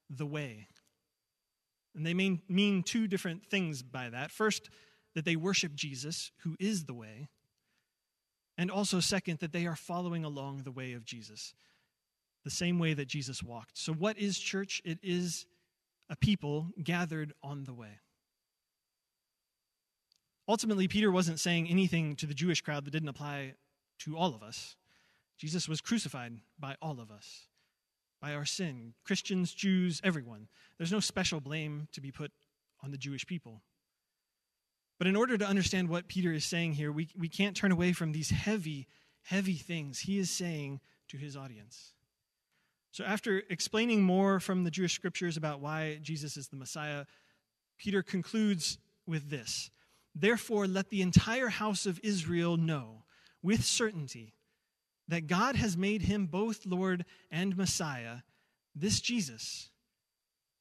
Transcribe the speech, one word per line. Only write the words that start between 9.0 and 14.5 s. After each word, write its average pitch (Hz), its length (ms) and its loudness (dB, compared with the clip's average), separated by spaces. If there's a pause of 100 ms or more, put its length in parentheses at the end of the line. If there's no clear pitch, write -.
second, 180 380 0
that 160 120 -4
they 170 140 0
are 165 100 -2
following 170 480 -4
along 139 400 -6
the 131 80 -10
way 127 220 -8
of 120 100 -10
Jesus, 107 500 -12 (920)
the 147 40 -8
same 175 300 0
way 160 140 2
that 139 160 -4
Jesus 135 340 -6
walked. 117 340 -12
So - 140 -4
what 196 260 0
is 202 220 -2
church? - 460 -4